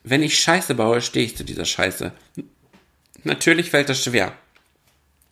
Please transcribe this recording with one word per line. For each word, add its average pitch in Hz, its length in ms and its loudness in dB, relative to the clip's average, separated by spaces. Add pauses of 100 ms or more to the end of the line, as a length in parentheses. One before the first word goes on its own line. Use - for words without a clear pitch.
Wenn 135 200 2
ich 147 160 0
Scheiße 170 360 2
baue, 117 260 2
stehe 127 240 -2
ich 110 120 -6
zu - 80 -10
dieser - 200 -8
Scheiße. 90 480 -2 (1120)
Natürlich 165 460 0
fällt 143 180 2
das 131 140 -2
schwer. 117 340 0 (960)